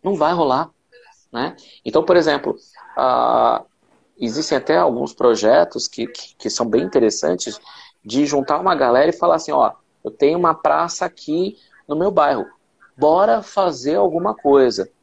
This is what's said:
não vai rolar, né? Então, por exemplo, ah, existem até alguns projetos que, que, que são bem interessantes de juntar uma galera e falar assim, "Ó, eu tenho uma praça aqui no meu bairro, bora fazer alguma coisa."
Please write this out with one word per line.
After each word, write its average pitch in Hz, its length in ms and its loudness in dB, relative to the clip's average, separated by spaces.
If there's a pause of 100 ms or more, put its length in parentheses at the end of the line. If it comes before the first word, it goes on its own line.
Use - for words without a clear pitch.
não 196 140 -4
vai 156 180 0
rolar, 156 380 -2 (640)
né? 123 240 -8 (280)
Então, 123 200 0
por 175 120 2
exemplo, 151 380 0 (420)
ah, 120 680 2 (540)
existem 147 400 -4
até 156 180 -2
alguns 139 360 0
projetos 120 760 2
que, 117 180 -8
que, - 300 -18
que - 140 -8
são 117 160 -4
bem 113 160 0
interessantes 107 760 -2 (440)
de 127 220 -2
juntar 143 320 -2
uma 185 160 0
galera 139 360 2
e 165 60 -4
falar 170 200 2
assim, 160 160 -6
"Ó, 131 200 0 (320)
eu 110 60 -8
tenho 151 280 0
uma 170 160 2
praça 160 500 -2
aqui 175 520 -6 (300)
no 147 100 -6
meu 180 140 0
bairro, 147 360 0 (500)
bora 190 460 2
fazer 156 540 -2
alguma 180 380 0
coisa." 131 560 2 (120)